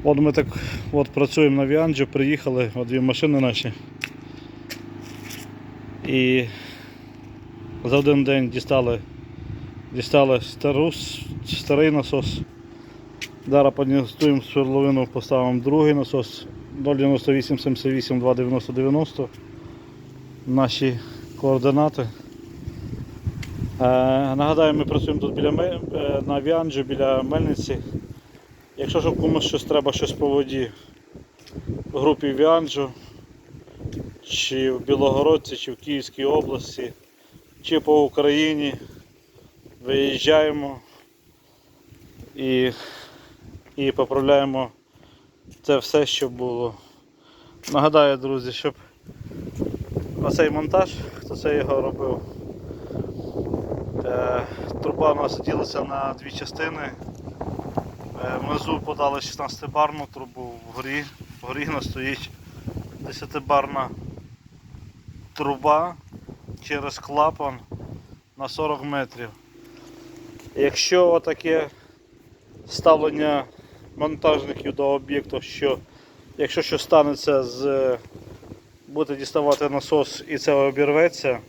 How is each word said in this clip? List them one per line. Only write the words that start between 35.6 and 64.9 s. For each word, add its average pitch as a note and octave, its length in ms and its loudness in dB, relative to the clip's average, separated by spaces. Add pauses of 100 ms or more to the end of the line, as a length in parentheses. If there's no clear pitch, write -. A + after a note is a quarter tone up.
в A#2 40 -8
Київській C3+ 500 -6
області, C3 680 -2 (680)
чи D#3 180 2
по D3+ 240 6
Україні, D3 680 2 (1120)
виїжджаємо C#3 920 2 (1600)
і, B2+ 360 2 (1040)
і C3+ 160 0
поправляємо C3+ 800 2 (920)
це C#3+ 160 4
все, D3 280 2
що C3+ 240 -2
було. A#2+ 440 -4 (1000)
Нагадаю, D3 440 6
друзі, B2+ 340 -4
щоб C#3 220 -4 (1500)
оцей D3+ 260 2
монтаж, D#3 400 0 (300)
хто - 160 -10
це D3 220 0
його C3+ 240 0
робив, C3+ 400 -4 (1800)
е, B2 360 -2 (420)
труба D3+ 300 2
у - 20 2
нас C3 240 -4
ділиться - 440 -4
на C#3 360 -6
дві C#3+ 120 -14
частини. D#3 600 -8 (1300)
Е, B2+ 180 -4
внизу D3 420 -2
подали C#3+ 360 0
шістнадцятибарну D3 920 -2
трубу, B2+ 400 -12 (160)
вгорі, C3 340 -6 (380)
вгорі C3 240 -6
в D#3 40 -6
нас C3 200 -4
стоїть C3+ 400 -6 (720)
десятибарна C#3 880 -2 (1400)